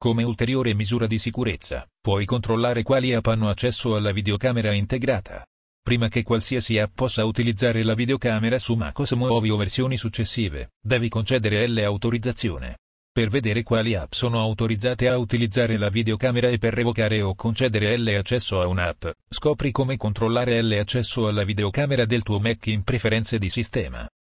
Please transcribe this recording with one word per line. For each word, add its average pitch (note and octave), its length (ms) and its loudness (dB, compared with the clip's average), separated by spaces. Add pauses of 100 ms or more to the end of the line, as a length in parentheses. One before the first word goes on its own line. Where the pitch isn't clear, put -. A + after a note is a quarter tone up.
Come A#2 220 2
ulteriore A#2+ 500 0
misura A2 320 0
di G#2+ 120 0
sicurezza, - 680 -4 (140)
puoi G2+ 240 0
controllare A#2 580 0
quali B2+ 300 2
app A2+ 140 0
hanno A2 220 2
accesso A2+ 460 0
alla G#2 160 0
videocamera G#2+ 640 0
integrata. A2+ 720 -2 (360)
Prima A#2 280 0
che A2+ 160 -2
qualsiasi A#2 540 0
app G#2+ 160 -2
possa A#2+ 300 0
utilizzare A2+ 600 0
la A2 100 2
videocamera A#2 640 0
su A#2 160 0
macOS A2+ 380 -2
Muovi A#2 380 2
o G#2+ 60 2
versioni B2+ 400 0
successive, G2+ 760 -4 (100)
devi A#2 280 0
concedere G#2+ 600 0
l'autorizzazione. G#2+ 1120 -2 (340)
Per A2+ 160 0
vedere A2+ 340 0
quali A2+ 320 0
app E2 180 -6
sono A#2 280 0
autorizzate A2+ 680 0
a B2+ 120 2
utilizzare A#2 580 0
la G#2 140 4
videocamera A#2 580 2
e A#2+ 100 2
per A2+ 140 2
revocare A2 480 2
o F#2+ 140 0
concedere A2 640 2
l'accesso G#2 640 0
a F2+ 60 2
un'app, F2+ 400 -2 (220)
scopri D3 420 0
come C3 280 0
controllare A#2 640 0
l'accesso G#2+ 680 0
alla G#2 160 0
videocamera A2+ 640 0
del A2+ 160 0
tuo G#2 180 0
Mac A2+ 280 -2
in G#2+ 140 0
preferenze A2 560 0
di G2 120 -2
sistema. D2+ 580 -4 (140)